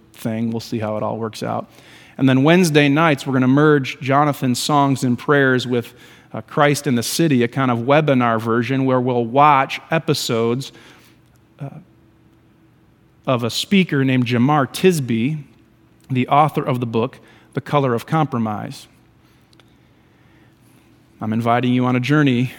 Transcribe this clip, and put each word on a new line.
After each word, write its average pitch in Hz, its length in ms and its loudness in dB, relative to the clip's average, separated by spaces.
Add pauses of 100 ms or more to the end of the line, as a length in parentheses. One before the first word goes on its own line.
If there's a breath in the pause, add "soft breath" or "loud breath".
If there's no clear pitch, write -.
(120)
thing. 113 400 -6
We'll 113 80 -6
see - 180 -8
how 107 180 -6
it 110 60 -6
all 110 160 -6
works 110 240 -10
out. 113 260 -6 (480 loud breath)
And 135 120 2
then 131 160 2
Wednesday 156 440 4
nights, 147 380 0
we're 139 60 -4
gonna 127 160 2
merge 143 520 2
Jonathan's 135 600 0
songs 139 420 0
and 123 160 0
prayers 131 480 2
with, 123 260 -4 (400 loud breath)
uh, 113 100 -12
Christ 147 440 0
in 135 80 2
the 117 80 0
City, 143 400 2
a 117 60 2
kind 131 240 -2
of 117 60 -2
webinar 127 600 2
version 120 440 -2
where 127 160 0
we'll 123 240 -2
watch 139 560 2 (100)
episodes, 131 800 -4 (880 loud breath)
uh, 139 120 -14 (1600)
of 127 160 0
a 117 80 -4
speaker 165 540 0
named 131 220 2
Jamar 127 400 2
Tisby, 143 760 0 (680)
the 127 200 -2
author 147 340 0
of 127 180 -4
the 123 60 -4
book, 117 320 -4 (360 soft breath)
The 139 60 -6
Color 139 340 0
of 113 120 -6
Compromise. 117 800 -4 (2250 soft breath)
I'm 110 120 -4
inviting 120 400 2
you 127 120 2
on 123 120 0
a 123 40 0
journey 127 580 2